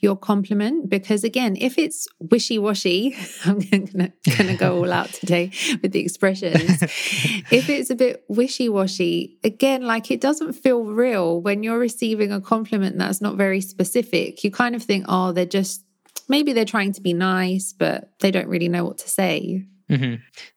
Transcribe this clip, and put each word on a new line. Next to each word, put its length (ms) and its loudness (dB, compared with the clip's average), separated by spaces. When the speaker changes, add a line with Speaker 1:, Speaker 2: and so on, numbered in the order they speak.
Speaker 1:
your 160 4
compliment, 720 0
because 340 0
again, 380 0
if 160 -2
it's 320 -2
wishy-washy, 960 2
<laughs> 140 -14
I'm 140 4
gonna, 540 0
gonna 180 2
go 220 2
all 120 2
out 220 0
today 380 0
with 100 0
the 80 0
expressions. 800 2
Speaker 2:
<laughs> 100 0
Speaker 1:
If 180 6
it's 220 0
a 40 -2
bit 340 0
wishy-washy, 1160 0
again, 380 2
like, 280 -2
it 100 -2
doesn't 340 0
feel 300 2
real 580 0
when 200 0
you're 160 -2
receiving 540 0
a 80 -2
compliment 560 0
that's 240 -2
not 160 -2
very 240 2
specific. 840 -2
You 60 0
kind 240 0
of 80 -6
think, 260 0
"Oh, 240 2
they're 120 0
just, 400 -2
maybe 260 2
they're 100 2
trying 280 0
to 100 -10
be 100 0
nice, 600 0
but 460 -4
they 100 2
don't 180 -2
really 200 0
know 160 0
what 140 -8
to 100 -12
say." 580 -2
Speaker 2:
Mm-hmm. 320 0